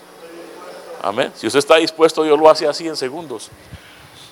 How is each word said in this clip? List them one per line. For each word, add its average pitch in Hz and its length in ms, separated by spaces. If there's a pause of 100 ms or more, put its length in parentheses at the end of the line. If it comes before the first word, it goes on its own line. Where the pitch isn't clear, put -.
(1040)
Amén. 117 320
Si - 120
usted 113 120
está 151 180
dispuesto, 160 460
Dios 151 160
lo 156 100
hace 156 180
así 147 200
en 156 100
segundos. 135 540 (800)